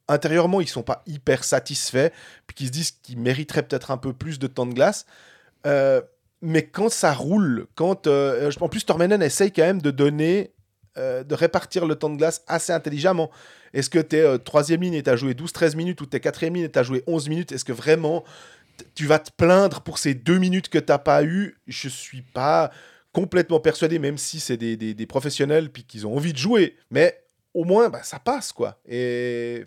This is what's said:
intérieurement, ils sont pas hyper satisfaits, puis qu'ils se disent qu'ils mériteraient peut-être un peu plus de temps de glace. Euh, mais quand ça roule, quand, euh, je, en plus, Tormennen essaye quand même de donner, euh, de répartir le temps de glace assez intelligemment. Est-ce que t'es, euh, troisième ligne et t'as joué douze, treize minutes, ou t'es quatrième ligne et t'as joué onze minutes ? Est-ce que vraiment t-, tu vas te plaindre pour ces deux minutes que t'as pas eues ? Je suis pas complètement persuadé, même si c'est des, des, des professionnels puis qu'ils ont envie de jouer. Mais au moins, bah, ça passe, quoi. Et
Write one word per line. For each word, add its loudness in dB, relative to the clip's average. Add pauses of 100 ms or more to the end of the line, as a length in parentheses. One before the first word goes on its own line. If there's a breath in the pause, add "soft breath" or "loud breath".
intérieurement, 2
ils -4
sont -6
pas -6
hyper -2
satisfaits, 0 (380 loud breath)
puis -20
qu'ils -6
se -6
disent -6 (120)
qu'ils -14
mériteraient -2
peut-être -6
un -2
peu -8
plus -10
de -4
temps -4
de -6
glace. 0 (640 soft breath)
Euh, 2 (400)
mais 2
quand -2
ça 2
roule, 0
quand, -2
euh, 2
je, -4
en 0
plus, -6
Tormennen 2
essaye 2
quand 2
même 4
de 0
donner, 0 (440)
euh, -4
de -4
répartir 0
le 0
temps -2
de -6
glace 0
assez -2
intelligemment. 0 (440 loud breath)
Est-ce -4
que 4
t'es, 2
euh, 6
troisième 2
ligne -2
et -4
t'as 4
joué -2
douze, -10
treize 2
minutes, -4
ou -10
t'es -4
quatrième -2
ligne -2
et -6
t'as 4
joué -2
onze -2
minutes ? -4
Est-ce -8
que -6
vraiment 0 (540 loud breath)
t-, -20 (100)
tu -6
vas 6
te -10
plaindre 4
pour -10
ces 0
deux 2
minutes 0
que 2
t'as 2
pas 4
eues ? -4
Je -10
suis -16
pas 0 (400 loud breath)
complètement 2
persuadé, 2
même -2
si -8
c'est -4
des, -4
des, -6
des -8
professionnels 0
puis -20
qu'ils -12
ont -4
envie -2
de -8
jouer. 2 (140 soft breath)
Mais 2 (300)
au -2
moins, 4
bah, -10
ça -14
passe, -4
quoi. -8
Et -6